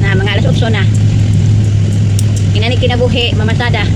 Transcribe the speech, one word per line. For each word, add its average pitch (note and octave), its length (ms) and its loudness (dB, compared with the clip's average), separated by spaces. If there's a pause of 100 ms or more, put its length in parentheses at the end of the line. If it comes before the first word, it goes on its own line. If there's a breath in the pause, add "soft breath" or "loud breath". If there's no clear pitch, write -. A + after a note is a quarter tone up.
Na, - 160 0
mga - 160 -2
alas - 160 0
otso A3+ 160 0
na. A3+ 160 0 (1700)
Inani B3 240 0
kinabuhi, B3 640 0
mamasada. A3 560 -2